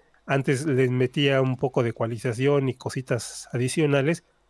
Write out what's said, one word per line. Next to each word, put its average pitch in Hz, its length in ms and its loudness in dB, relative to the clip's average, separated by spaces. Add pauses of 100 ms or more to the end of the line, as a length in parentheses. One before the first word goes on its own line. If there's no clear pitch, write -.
(260)
antes 139 400 0
les 131 240 2
metía 131 500 2
un 131 160 0
poco 135 260 0
de 117 80 0
ecualización 127 800 0
y 120 60 -2
cositas - 760 -6
adicionales. 143 720 0 (260)